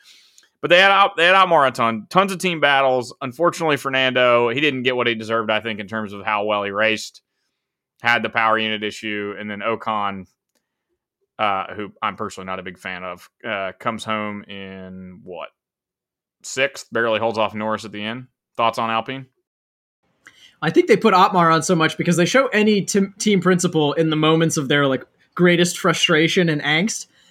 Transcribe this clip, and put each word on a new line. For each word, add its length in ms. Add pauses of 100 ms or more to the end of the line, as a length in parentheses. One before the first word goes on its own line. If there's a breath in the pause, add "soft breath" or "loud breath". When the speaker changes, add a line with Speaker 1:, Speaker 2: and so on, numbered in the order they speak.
(640 soft breath)
Speaker 1:
But 60
they 100
had 120
Al-, 260
they 100
had 80
Almar 320
a 40
ton, 400
tons 220
of 60
team 220
battles. 600
Unfortunately, 560
Fernando, 720
he 100
didn't 220
get 140
what 100
he 80
deserved, 360
I 100
think, 200
in 60
terms 260
of 120
how 200
well 200
he 60
raced. 520 (800)
Had 200
the 80
power 280
unit 240
issue, 560
and 120
then 100
Ocon, 680 (1120)
uh, 360
who 180 (100)
I'm 140
personally 300
not 120
a 40
big 160
fan 260
of, 240 (180)
uh, 320
comes 260
home 400
in, 800
what, 280 (920)
sixth? 480
Barely 300
holds 180
off 160
Norris 300
at 80
the 100
end. 260 (280)
Thoughts 220
on 120
Alpine? 360 (1400 soft breath)
Speaker 2:
I 80
think 180
they 80
put 180
Otmar 360
on 120
so 120
much 220
because 220
they 80
show 220
any 340
t-, 240 (120)
team 220
principal 540
in 160
the 60
moments 420
of 100
their, 180
like, 180 (300)
greatest 440
frustration 720
and 100
angst. 460 (240 soft breath)